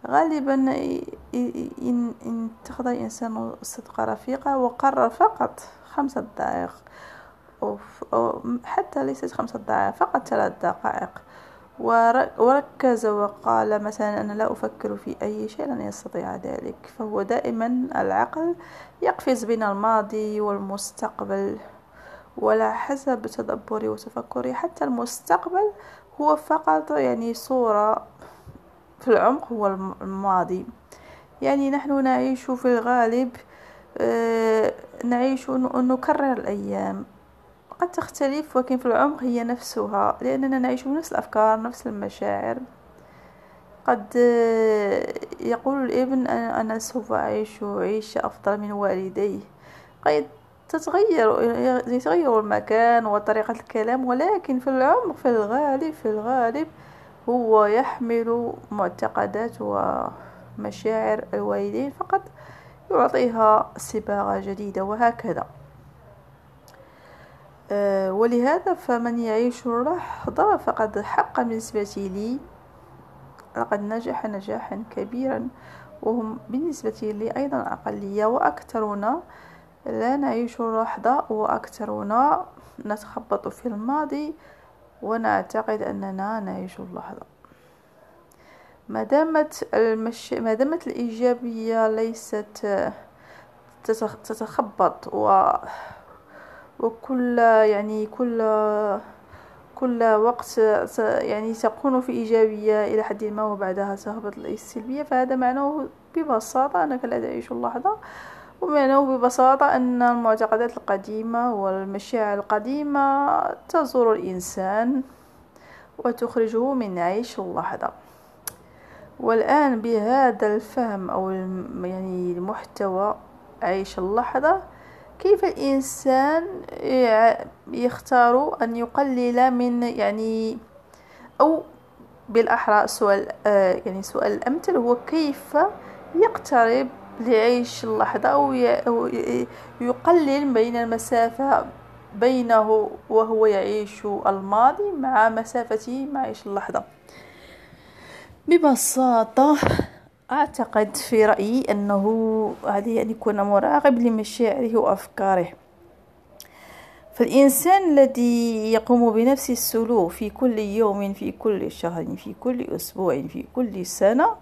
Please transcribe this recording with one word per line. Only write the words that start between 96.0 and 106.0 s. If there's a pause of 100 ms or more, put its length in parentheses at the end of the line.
وكل،
يعني
كل، (1300)
كل
وقت (400)
س-،
يعني
تكون
في
إيجابية
إلى
حد
ما،
وبعدها
تهبط
السلبية،
فهذا
معناه (300)